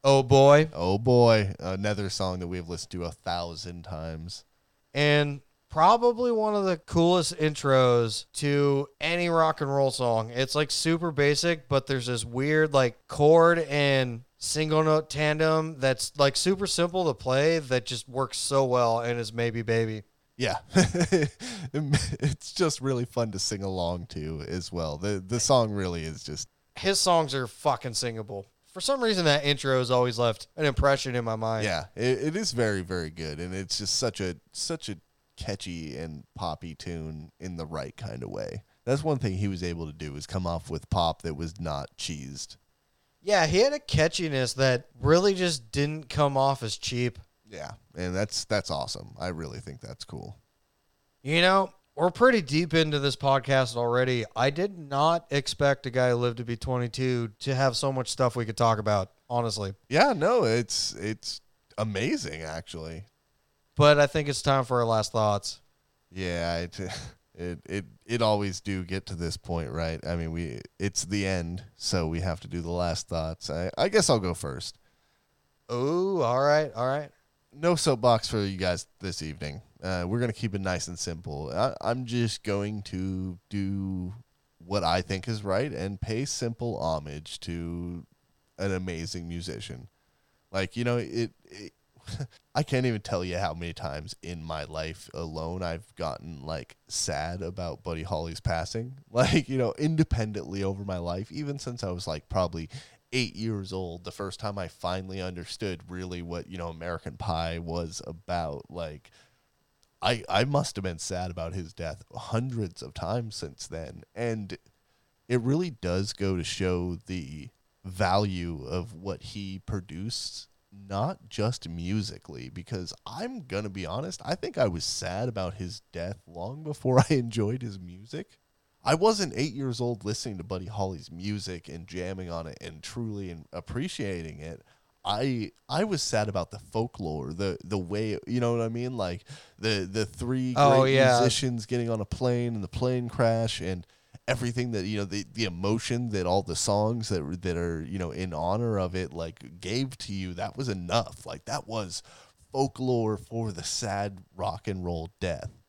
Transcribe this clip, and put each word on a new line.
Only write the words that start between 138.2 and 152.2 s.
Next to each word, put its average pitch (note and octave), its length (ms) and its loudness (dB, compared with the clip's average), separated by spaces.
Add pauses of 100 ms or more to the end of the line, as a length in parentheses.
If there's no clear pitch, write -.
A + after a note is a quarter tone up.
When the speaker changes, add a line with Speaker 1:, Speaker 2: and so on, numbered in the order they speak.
Speaker 2:
you B2 140 0
know A#2+ 120 2
what A#2 80 2
I A2+ 80 0
mean? B2 280 -4
Like, F2+ 280 -4 (320)
the, G2 320 0
the G#2 160 0
three B2+ 520 -4
Speaker 1:
Oh, C3+ 240 8
Speaker 2:
great C3+ 140 6
Speaker 1:
yeah. C3 240 8
Speaker 2:
musicians A#2+ 480 2
getting A#2+ 240 0
on A2+ 100 0
a G2+ 40 -2
plane A#2+ 520 0
and G2+ 60 -4
the F2+ 60 -6
plane B2 400 0
crash A2+ 520 2
and F2+ 260 -4 (400)
everything A#2+ 460 -2
that, G2 120 -2
you G#2 140 -2
know, G2+ 60 0
the, G2 280 -6
the A2+ 120 -2
emotion G#2+ 640 0
that F#2+ 180 0
all F#2 160 4
the E2 140 -4
songs A2 520 0
that, E2+ 340 -4
that F2+ 140 0
are, E2+ 320 -4
you F#2 120 -6
know, E2+ 100 -4
in F2+ 240 -6
honor G2+ 460 0
of F#2 160 -2
it, F2+ 160 -4
like, E2 480 -10
gave B2+ 380 -4
to - 140 -10
you, F#2 220 -4
that G2 220 -8
was C3+ 120 -6
enough. F#2+ 560 -2
Like, - 200 -12
that C3+ 240 -6
was G#2+ 340 -6 (480)